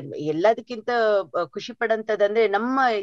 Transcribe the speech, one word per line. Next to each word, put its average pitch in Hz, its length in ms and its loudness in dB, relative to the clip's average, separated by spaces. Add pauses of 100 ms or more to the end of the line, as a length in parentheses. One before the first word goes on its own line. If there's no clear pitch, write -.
(160)
ಎಲ್ಲದಕ್ಕಿಂತ, 214 720 -2 (480)
ಆ, 175 60 0
ಖುಷಿ 208 280 -12
ಪಡಂತದಂದ್ರೆ 220 760 0
ನಮ್ಮ 240 320 0 (220)